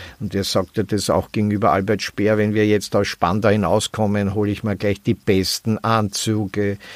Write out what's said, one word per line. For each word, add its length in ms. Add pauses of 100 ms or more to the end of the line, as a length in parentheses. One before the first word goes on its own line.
(200)
und 160
er 80
sagte 400
das 260
auch 220
gegenüber 400
Albert 300
Speer, 360
"Wenn 160
wir 140
jetzt 300
aus 100
Spandau 420
hinauskommen, 840
hole 160
ich 120
mir 120
gleich 260
die 120
besten 640
Anzüge, 1000 (180)